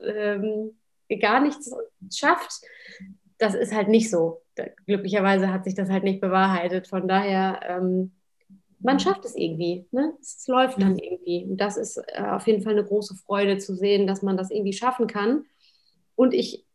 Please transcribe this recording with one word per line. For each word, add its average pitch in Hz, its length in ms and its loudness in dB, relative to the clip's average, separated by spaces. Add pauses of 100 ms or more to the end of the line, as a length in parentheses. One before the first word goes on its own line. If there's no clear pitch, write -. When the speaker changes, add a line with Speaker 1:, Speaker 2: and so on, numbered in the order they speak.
Speaker 1:
ähm, 214 720 -4 (440)
gar 220 180 4
nichts 285 320 -2 (420)
schafft, - 380 0 (840)
das 208 180 2
ist 240 180 -2
halt 208 140 0
nicht 220 220 6
so. 165 320 0 (440)
Glücklicherweise 190 680 2
hat 185 100 -4
sich 190 120 -4
das 185 140 -2
halt 190 140 0
nicht 190 160 0
bewahrheitet. 185 680 2
Von 185 200 -4
daher, 190 580 2
ähm, 185 460 0 (680)
man 247 180 2
schafft - 260 0
es - 100 -10
irgendwie, 170 560 -2
ne? 294 300 0
Es - 260 -18
läuft 254 340 2
dann 190 120 6
Speaker 2:
Mhm. 190 60 -2
Speaker 1:
irgendwie. 180 500 -6
Und 190 80 -4
das 202 200 -2
ist, - 200 -6 (100)
äh, - 140 -8
auf 196 260 -4
jeden 214 140 4
Fall 214 120 0
eine 208 100 2
große 202 320 -2
Freude 202 420 0
zu 196 180 -8
sehen, 202 320 2
dass 190 140 -2
man 196 140 0
das 185 160 -2
irgendwie 202 220 -2
schaffen 240 340 0
kann. 226 380 0 (680)
Und - 180 6
ich - 420 -4